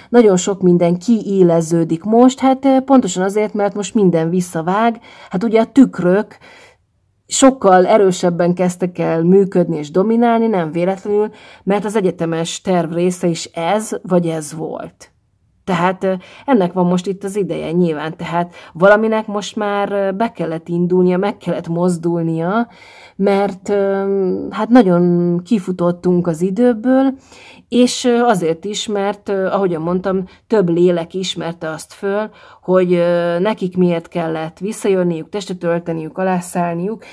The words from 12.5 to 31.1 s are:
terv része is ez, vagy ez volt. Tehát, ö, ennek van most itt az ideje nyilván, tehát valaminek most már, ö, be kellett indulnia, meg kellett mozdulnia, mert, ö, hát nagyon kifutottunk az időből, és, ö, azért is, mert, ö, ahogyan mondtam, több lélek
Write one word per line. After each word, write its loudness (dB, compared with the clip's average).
terv -2
része -2
is -4
ez, -4
vagy 0
ez -6
volt. -12
Tehát, -2
ö, 0
ennek 2
van 0
most 0
itt -6
az -8
ideje -4
nyilván, -2
tehát -6
valaminek 4
most -10
már, -4
ö, -2
be -4
kellett -8
indulnia, 2
meg -2
kellett -6
mozdulnia, -2
mert, -2
ö, 0
hát -4
nagyon 4
kifutottunk 0
az -4
időből, 2
és, 0
ö, 2
azért 0
is, -8
mert, -4
ö, -2
ahogyan -2
mondtam, -2
több 2
lélek 0